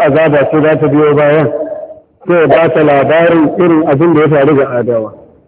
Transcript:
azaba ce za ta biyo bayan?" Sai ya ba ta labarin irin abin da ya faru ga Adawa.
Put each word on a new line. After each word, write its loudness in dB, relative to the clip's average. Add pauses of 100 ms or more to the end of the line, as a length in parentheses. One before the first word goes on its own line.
azaba 0
ce 0
za 0
ta -2
biyo 2
bayan?" 0 (800)
Sai 0
ya 2
ba 2
ta 0
labarin 2 (140)
irin 2
abin 0
da 2
ya 2
faru 2
ga 0 (120)
Adawa. -4 (380)